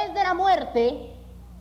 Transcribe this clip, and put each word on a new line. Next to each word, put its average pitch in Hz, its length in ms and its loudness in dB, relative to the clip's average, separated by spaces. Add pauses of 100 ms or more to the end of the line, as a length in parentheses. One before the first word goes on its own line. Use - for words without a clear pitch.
(140)
de 403 100 2
la 370 100 2
muerte, 330 800 2 (480)